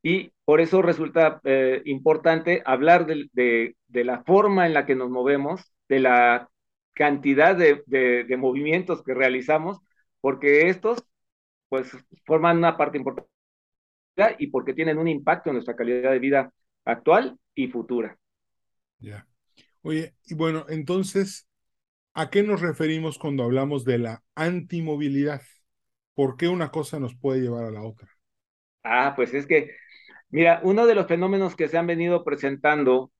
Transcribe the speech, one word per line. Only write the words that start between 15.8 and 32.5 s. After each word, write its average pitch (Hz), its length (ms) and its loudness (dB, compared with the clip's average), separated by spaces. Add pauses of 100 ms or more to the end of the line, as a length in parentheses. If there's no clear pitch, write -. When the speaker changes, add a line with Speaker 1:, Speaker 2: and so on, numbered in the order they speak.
Speaker 1:
de 131 80 0
vida 135 320 0 (320)
actual 165 540 0 (160)
y 127 140 -6
futura. 120 500 -8 (800)
Speaker 2:
Ya. 104 280 -18 (540)
Oye, 156 340 -8 (120)
y - 80 -12
bueno, 156 340 -4
entonces, 185 800 -6 (640)
¿a 156 180 -6
qué 202 120 2
nos 208 180 0
referimos 160 580 -4
cuando 143 240 -4
hablamos 131 420 -2
de 120 140 0
la 113 240 -6 (140)
antimovilidad? 151 1040 -4 (760)
¿Por 131 220 0
qué 170 100 -2
una 175 240 -2
cosa 151 300 -8
nos 127 160 -8
puede 131 240 -2
llevar 117 240 -6
a 113 60 -10
la 107 120 -12
otra? 110 260 -16 (760)
Speaker 1:
Ah, 127 320 0
pues 123 180 -2
es 139 120 -6
que, 156 240 0 (600)
mira, 170 320 4
uno 202 240 2
de 226 80 6
los 196 140 0
fenómenos 190 480 0
que 160 100 -2
se 151 100 -4
han 170 120 0
venido 170 340 0
presentando 139 960 0